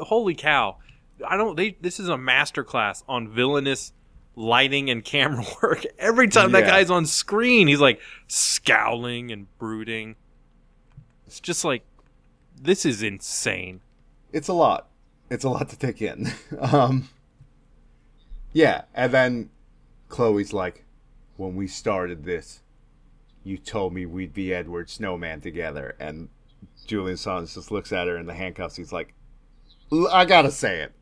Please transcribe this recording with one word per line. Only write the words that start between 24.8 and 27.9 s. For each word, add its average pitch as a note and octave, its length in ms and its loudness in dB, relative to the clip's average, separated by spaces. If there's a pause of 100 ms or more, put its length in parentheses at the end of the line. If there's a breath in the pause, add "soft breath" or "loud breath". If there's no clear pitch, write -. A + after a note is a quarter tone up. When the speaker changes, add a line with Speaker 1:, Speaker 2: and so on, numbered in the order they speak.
Speaker 2:
Snowman E2+ 500 -8
together." D2+ 580 -8
And D#2 300 -12 (580)
Julian F#2 300 -4
Assange F2+ 380 -8
just - 180 -16
looks G2 180 -6